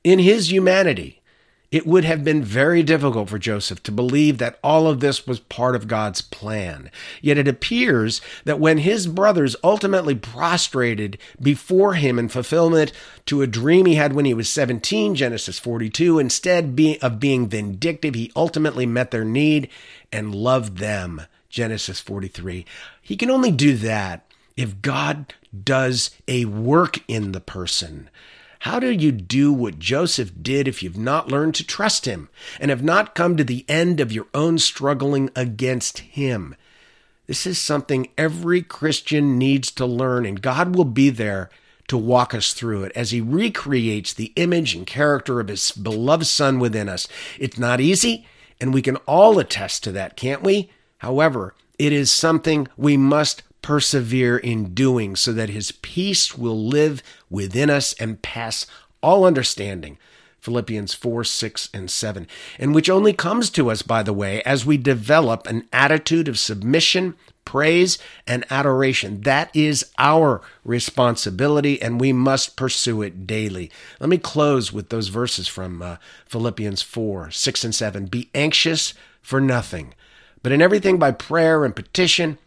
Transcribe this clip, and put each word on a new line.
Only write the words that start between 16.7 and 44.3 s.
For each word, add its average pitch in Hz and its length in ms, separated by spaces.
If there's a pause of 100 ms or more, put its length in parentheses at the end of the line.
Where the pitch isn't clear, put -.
be-, 156 280
of 117 180
being 127 300
vindictive, 113 680
he 113 180
ultimately 151 520
met 120 260
their 110 140
need 143 420 (420)
and 107 240
loved 110 440
them, 92 460 (260)
Genesis 110 500
forty-three. 92 680 (360)
He 202 160
can 240 120
only 254 220
do 143 240
that 104 460 (340)
if 101 260
God 143 520 (300)
does 131 480 (160)
a 123 180
work 117 640
in 107 240
the 92 80
person. 85 680 (500)
How - 200
do 254 100
you 156 220
do 131 420
what 110 260
Joseph 127 520 (100)
did 135 260
if 127 140
you've 90 160
not 127 320
learned 151 260
to - 100
trust - 400
him 90 240 (300)
and 143 100
have 131 140
not 180 320
come 175 220
to 151 60
the 123 260
end 160 300
of 120 120
your 110 220
own 165 240
struggling 139 760
against 123 680
him? 113 560 (720)
This - 200
is 185 120
something 139 600
every 170 440
Christian 147 760
needs 131 340
to 131 140
learn, 123 400
and 98 160
God 151 340
will 180 100
be 135 240
there 104 400 (380)
to 131 100
walk 120 360
us 110 200
through 107 300
it 95 120
as 113 160
he 120 100
recreates 123 920
the 113 220